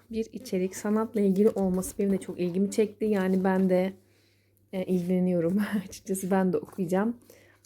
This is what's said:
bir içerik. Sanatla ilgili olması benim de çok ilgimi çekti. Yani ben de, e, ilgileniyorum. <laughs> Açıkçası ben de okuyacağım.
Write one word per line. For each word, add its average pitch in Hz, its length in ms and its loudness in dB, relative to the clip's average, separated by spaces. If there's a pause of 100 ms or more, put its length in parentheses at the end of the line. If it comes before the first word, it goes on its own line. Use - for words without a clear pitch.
(100)
bir 220 220 -4
içerik. 185 440 -4
Sanatla 214 440 -2
ilgili 202 280 4
olması 185 500 -2
benim 202 140 0
de 185 60 0
çok 175 220 -10
ilgimi 185 300 -2
çekti. 208 340 -2
Yani 190 400 2
ben 190 260 4
de, 185 220 4 (800)
e, 185 120 -4
ilgileniyorum. 180 720 2 (160)
<laughs> 208 140 -4
Açıkçası 185 420 -8
ben 190 220 2
de 156 60 0
okuyacağım. 196 580 -2 (500)